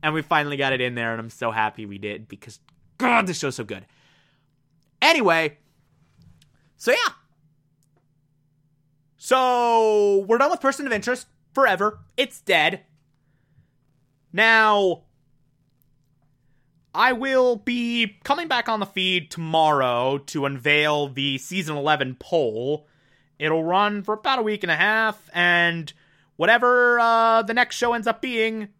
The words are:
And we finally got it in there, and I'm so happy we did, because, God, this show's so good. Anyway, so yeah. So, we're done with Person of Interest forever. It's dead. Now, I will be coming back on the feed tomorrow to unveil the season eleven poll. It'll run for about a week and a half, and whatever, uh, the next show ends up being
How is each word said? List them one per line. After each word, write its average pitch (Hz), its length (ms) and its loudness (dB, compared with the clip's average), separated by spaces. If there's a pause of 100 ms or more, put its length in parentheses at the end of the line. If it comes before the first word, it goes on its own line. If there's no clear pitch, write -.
And 156 100 -2
we 160 80 -2
finally 147 360 -2
got 135 160 -2
it 127 80 -2
in 123 140 -4
there, 117 160 -4
and 113 80 -6
I'm 113 100 -12
so 113 220 -6
happy 110 340 -4
we 101 120 -14
did, 104 300 -12
because, - 320 -20 (380)
God, 233 300 0
this 180 120 -6
show's 135 160 -6
so 127 80 -10
good. 98 220 -14 (1160)
Anyway, 190 560 2 (1200)
so - 140 0
yeah. 302 220 0 (2000)
So, 226 1080 2
we're 226 100 2
done 285 140 2
with 349 100 -4
Person 269 260 -2
of 240 60 -2
Interest 240 340 -4 (260)
forever. 214 460 0 (160)
It's - 260 -4
dead. 170 420 0 (1500)
Now, 214 720 4 (1900)
I 240 200 2
will 254 420 0
be 233 680 -4
coming 330 240 -2
back 240 220 -2
on 220 100 -2
the 202 60 -4
feed 185 460 -4
tomorrow 143 960 0
to 143 180 -4
unveil 147 640 0
the 139 300 -4
season 156 400 -6
eleven 139 420 0
poll. 139 680 -4 (520)
It'll 156 240 -2
run 202 380 0
for 208 120 -4
about 254 260 -2
a 226 40 -2
week 214 200 -4
and 175 80 -2
a 156 40 2
half, 214 560 0
and 170 600 0 (460)
whatever, 240 600 4
uh, 226 440 4
the 214 100 -6
next 247 220 0
show 240 180 0
ends 226 140 -4
up 233 120 -2
being 220 500 -4 (100)